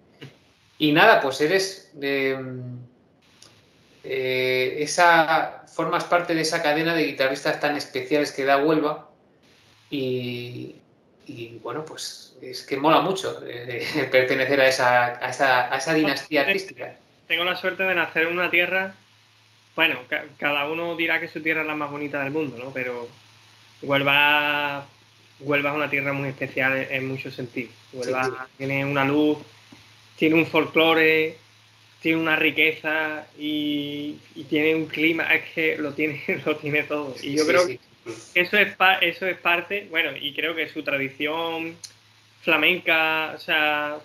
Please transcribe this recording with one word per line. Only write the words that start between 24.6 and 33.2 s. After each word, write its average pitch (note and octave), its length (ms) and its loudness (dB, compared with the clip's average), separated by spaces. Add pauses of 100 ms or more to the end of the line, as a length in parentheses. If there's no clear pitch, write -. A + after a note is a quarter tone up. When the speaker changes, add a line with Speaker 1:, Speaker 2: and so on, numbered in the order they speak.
Speaker 2:
Huelva C#3+ 300 0
es D3 60 -2
una D3 140 0
tierra C#3 240 -2
muy C#3 160 -2
especial C3+ 460 -2
en, C3 160 -4
en C3 160 -4
muchos C3+ 280 -8
sentidos. A#2+ 360 -8 (220)
Huelva B2+ 320 -4
Speaker 1:
Sí, C3 60 -2
sí. B2+ 60 -10 (200)
Speaker 2:
tiene C#3 280 -4
una C#3 200 0
luz, D3+ 320 2 (800)
tiene D#3+ 180 4
un D#3+ 100 4
folclore, D#3+ 920 2 (640)
tiene D#3+ 180 0
una D#3+ 160 2
riqueza D#3 880 0 (140)